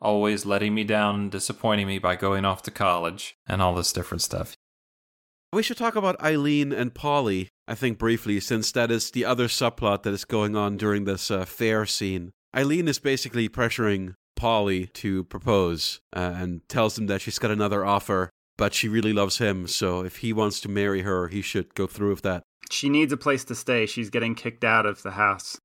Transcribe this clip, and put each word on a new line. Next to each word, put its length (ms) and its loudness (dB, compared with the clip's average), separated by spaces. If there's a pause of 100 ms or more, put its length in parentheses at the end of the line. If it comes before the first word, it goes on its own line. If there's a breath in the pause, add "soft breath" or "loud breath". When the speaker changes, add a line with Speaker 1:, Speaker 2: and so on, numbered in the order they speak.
Speaker 1:
always 440 2
letting 300 2
me 100 0
down 300 2
and 160 -2
disappointing 560 0
me 120 -2
by 180 0
going 280 2
off 200 0
to 60 -10
college," 680 -2 (100)
and 160 0
all 120 4
this 180 0
different 300 -4
stuff. 340 -6 (960)
Speaker 2:
We 100 2
should 140 -2
talk 200 -2
about 240 0
Eileen 520 2
and 220 -2
Polly, 540 0 (200)
I 60 -6
think, 240 -2
briefly, 420 2
since 320 -2
that 180 2
is 200 0
the 140 -2
other 240 2
subplot 540 0
that 120 0
is 100 -6
going 320 0
on 200 0
during 280 0
this, 260 -2
uh, 140 0
fair 420 0
scene. 460 -4 (240)
Eileen 320 2
is 100 0
basically 500 0
pressuring 680 0 (200)
Polly 600 2
to 300 -2
propose, 760 0 (140)
uh, 220 -2
and 320 -6
tells 300 0
him 80 -2
that 140 0
she's 180 -6
got 120 0
another 340 0
offer, 460 2 (260)
but 180 2
she 140 0
really 240 2
loves 260 2
him, 300 0
so 360 -2
if 140 -10
he 140 -4
wants 280 0
to 80 -10
marry 340 0
her, 260 -2
he 140 -6
should 320 -4
go 120 -2
through 240 -2
with 120 -4
that. 200 -2 (280)
Speaker 3:
She 180 -2
needs 240 4
a 60 -2
place 260 -2
to 100 -8
stay. 300 0
She's 240 -6
getting 260 -2
kicked 300 -8
out 220 4
of 160 -4
the 100 -8
house. 520 0